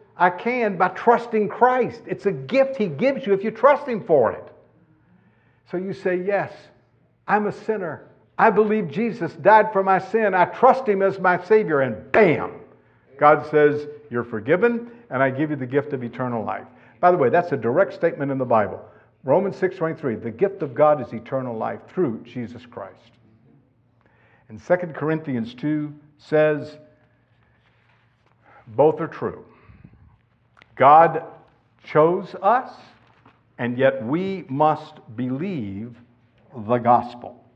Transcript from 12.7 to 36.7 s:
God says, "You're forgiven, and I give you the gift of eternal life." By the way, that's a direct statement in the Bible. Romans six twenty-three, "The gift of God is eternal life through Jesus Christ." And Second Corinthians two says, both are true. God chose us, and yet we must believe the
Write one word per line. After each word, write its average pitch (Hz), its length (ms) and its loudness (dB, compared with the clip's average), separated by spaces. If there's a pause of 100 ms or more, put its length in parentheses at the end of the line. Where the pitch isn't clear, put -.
God 147 280 6
says, 151 420 2 (220)
"You're 120 160 -4
forgiven, 180 680 -2 (180)
and 135 140 0
I 135 60 2
give 147 200 -4
you 151 60 -6
the 127 100 -8
gift 139 280 -4
of 127 100 -8
eternal 120 400 -6
life." 101 240 -10 (320)
By 180 100 4
the 180 80 4
way, 127 120 2
that's 165 240 0
a 135 40 -2
direct 135 360 -2
statement 147 400 -4
in 131 40 -6
the 131 80 -4
Bible. 107 380 -2 (400)
Romans 180 320 0
six 185 220 -4
twenty-three, 151 380 -6
"The 98 140 -10
gift 196 320 -4
of 131 140 -8
God 151 240 4
is 123 140 -12
eternal 127 420 -8
life 110 320 -8
through 139 360 -4
Jesus 120 420 -12
Christ." - 460 -18 (1400)
And 110 120 -18
Second 175 320 -2
Corinthians 143 640 -4
two 147 420 -6 (200)
says, 151 600 0 (1900)
both 143 320 2
are 156 80 -6
true. - 380 -10 (1300)
God 156 480 6 (600)
chose 175 520 0
us, 233 360 0 (840)
and 120 200 -6
yet 131 260 0
we 175 460 -6
must 151 500 -2 (160)
believe 123 840 -8 (560)
the 117 240 -2